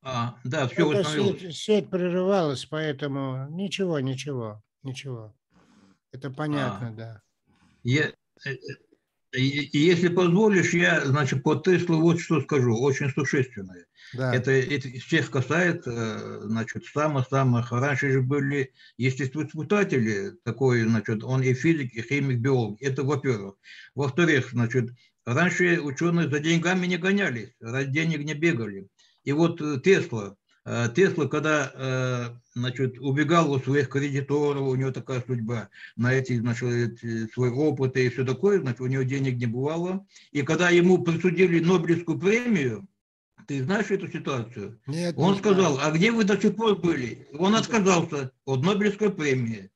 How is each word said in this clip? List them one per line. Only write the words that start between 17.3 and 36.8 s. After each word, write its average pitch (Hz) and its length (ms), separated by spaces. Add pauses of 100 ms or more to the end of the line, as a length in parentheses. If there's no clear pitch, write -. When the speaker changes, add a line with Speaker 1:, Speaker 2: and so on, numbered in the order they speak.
Speaker 1:
Раньше 135 400
же 135 100
были 139 520 (240)
естествоиспытатели, 131 1400 (100)
такой, 120 400
значит, 113 400
он 131 200
и 127 100
физик, 143 420
и 117 60
химик, 139 380
биолог. 117 420
Это 139 220
во-первых. 131 540 (380)
Во-вторых, 143 560
значит, 120 400 (340)
раньше 170 560
учёные 160 480
за 147 100
деньгами 170 480
не 180 100
гонялись, 170 640
ради 131 320
денег 160 320
не 156 100
бегали. 113 540 (360)
И 139 80
вот, 165 280
э, 147 200
Тесла, 120 560 (280)
э, 117 300
Тесла, 175 320
когда, 151 480
э, 127 640 (180)
значит, 127 440
убегал 143 540
от 131 120
своих 139 240
кредиторов, 139 800
у 131 80
него 131 160
такая 127 300
судьба, 117 480 (280)
на 123 160
эти, 131 260
значит, 120 640